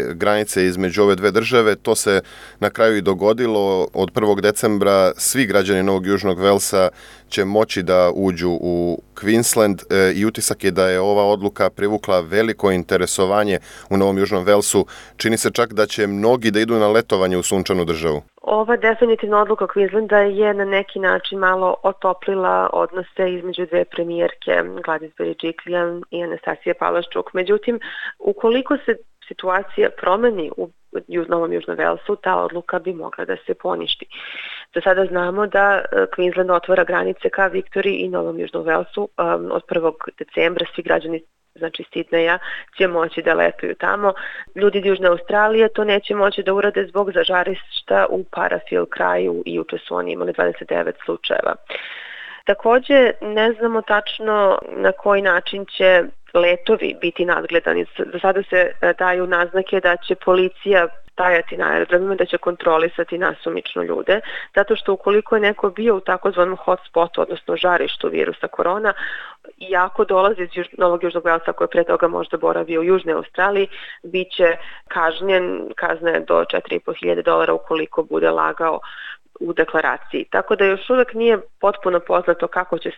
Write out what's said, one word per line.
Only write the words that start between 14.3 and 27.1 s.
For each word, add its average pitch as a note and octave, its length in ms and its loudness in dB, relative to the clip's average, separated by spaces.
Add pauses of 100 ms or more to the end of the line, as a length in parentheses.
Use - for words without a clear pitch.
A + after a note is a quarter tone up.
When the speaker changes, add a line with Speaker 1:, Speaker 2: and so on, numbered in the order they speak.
Speaker 1:
Velsu. G2+ 420 4 (300)
Čini A2+ 200 0
se A2+ 140 0
čak A2+ 220 0
da G#2 140 2
će G#2 200 -2
mnogi A2 440 2
da G#2+ 100 2
idu A2+ 140 2
na G#2+ 140 4
letovanje F#2+ 480 2
u F2 60 0
sunčanu F#2+ 420 0
državu. D#2+ 380 -2 (200)
Speaker 2:
Ova G#3+ 340 0
definitivna G#3+ 680 2
odluka G3+ 240 -2
Queenslanda G3+ 500 0
je G3+ 380 2
na G3 100 -2
neki G3 340 -2
način F#3 400 -2
malo F#3 440 2
otoplila F#3 880 0
odnose F3+ 640 -2
između F3+ 320 -6
dve F3 180 0
premijerke, E3+ 680 -4 (340)
Gladys D#3 320 -6
Berejiklian F3 920 -6
i F3 120 -8
Anastasije E3+ 520 -6
Palaščuk. F3 580 -4